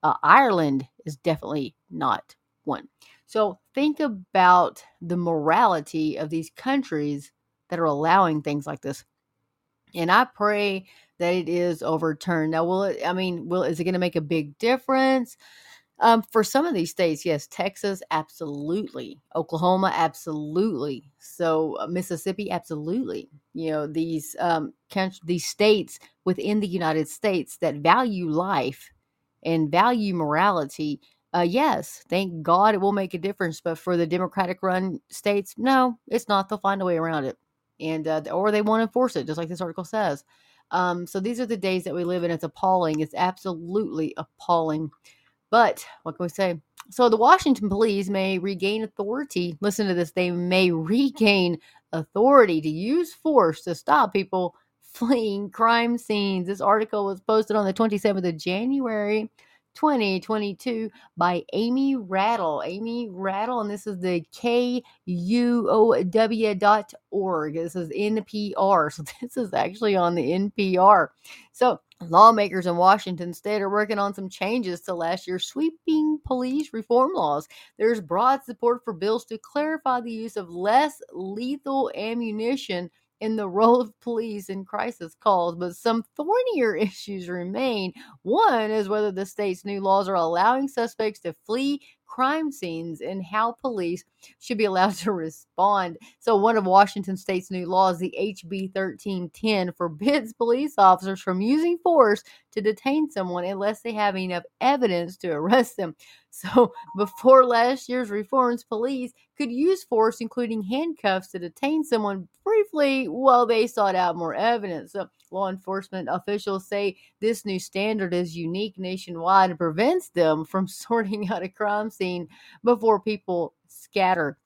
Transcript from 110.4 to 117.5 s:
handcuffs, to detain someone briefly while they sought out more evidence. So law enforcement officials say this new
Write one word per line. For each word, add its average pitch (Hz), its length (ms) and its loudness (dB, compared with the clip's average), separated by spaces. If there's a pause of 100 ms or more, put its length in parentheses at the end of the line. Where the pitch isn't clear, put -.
handcuffs, 208 720 -2
to 185 80 -8
detain 269 420 -4
someone 208 460 -2 (160)
briefly 294 640 0
while 247 380 4
they 226 200 2
sought 202 300 0
out 180 200 0
more 165 180 -4
evidence. 190 580 -2
So 196 160 -8 (240)
law 190 160 -4
enforcement 190 640 -8
officials 196 560 -6
say 202 280 -4 (240)
this 220 240 -2
new 190 140 -4